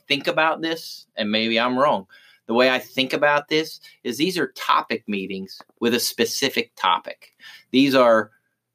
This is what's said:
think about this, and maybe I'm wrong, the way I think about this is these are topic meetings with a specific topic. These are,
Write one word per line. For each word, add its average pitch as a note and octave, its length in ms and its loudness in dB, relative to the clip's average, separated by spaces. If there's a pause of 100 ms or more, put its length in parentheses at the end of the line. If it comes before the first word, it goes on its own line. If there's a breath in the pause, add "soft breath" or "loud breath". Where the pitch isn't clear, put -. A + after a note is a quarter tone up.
think C#3+ 180 -2
about D#3+ 340 0
this, D#3+ 440 -8 (100)
and G#2+ 160 -4
maybe A2+ 260 0
I'm B2 220 0
wrong, B2+ 260 0 (420 soft breath)
the A2+ 60 -4
way B2 160 4
I B2+ 100 0
think C3 340 -4
about D3 340 2
this D#3 320 -4 (240 soft breath)
is A#2 140 -6
these F3 200 0
are C#3 140 -2
topic - 560 -2
meetings F#2+ 540 -8 (180)
with A#2 140 2
a A#2+ 80 2
specific - 720 -4
topic. - 580 -2 (380 loud breath)
These C3+ 240 4
are, A2+ 360 4 (440)